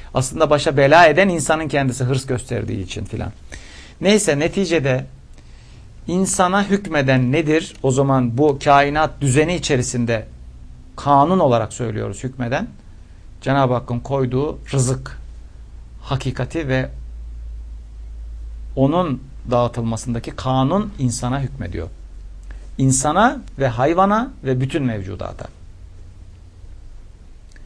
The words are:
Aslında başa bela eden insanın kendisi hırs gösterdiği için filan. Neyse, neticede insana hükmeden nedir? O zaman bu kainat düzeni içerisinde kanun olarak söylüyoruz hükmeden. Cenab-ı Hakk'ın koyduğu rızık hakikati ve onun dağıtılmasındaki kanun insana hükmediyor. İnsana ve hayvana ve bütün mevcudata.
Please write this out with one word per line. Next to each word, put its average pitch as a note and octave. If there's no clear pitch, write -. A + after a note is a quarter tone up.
Aslında D3
başa D3
bela D3
eden E3
insanın D#3+
kendisi C3+
hırs B2+
gösterdiği G#2+
için -
filan. -
Neyse, F3
neticede D#3
insana F#3
hükmeden C#3+
nedir? D#3
O C3+
zaman B2+
bu C#3+
kainat C#3+
düzeni C#3+
içerisinde B2
kanun C#3+
olarak A#2+
söylüyoruz A2
hükmeden. B2+
Cenab-ı C3+
Hakk'ın A#2+
koyduğu C3+
rızık C3
hakikati C3+
ve C3
onun C#3+
dağıtılmasındaki A#2
kanun C3+
insana B2+
hükmediyor. F2+
İnsana D#3
ve C3+
hayvana F3
ve C3
bütün C#3
mevcudata. G2